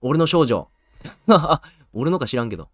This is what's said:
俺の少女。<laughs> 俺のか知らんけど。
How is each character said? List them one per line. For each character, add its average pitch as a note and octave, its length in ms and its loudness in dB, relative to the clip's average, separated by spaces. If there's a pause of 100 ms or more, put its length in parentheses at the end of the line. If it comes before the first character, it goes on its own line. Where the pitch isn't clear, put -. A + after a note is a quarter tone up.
俺 C#3 160 0
の E3 80 2
少 D#3+ 180 2
女。 A#2 240 -2 (580)
<laughs> - 680 0
俺 C3 160 -4
の F3+ 80 -2
か B2+ 80 -6
知 - 100 -6
ら B2 80 -4
ん A#2 60 -10
け G#2 60 -12
ど。 D#2+ 180 -18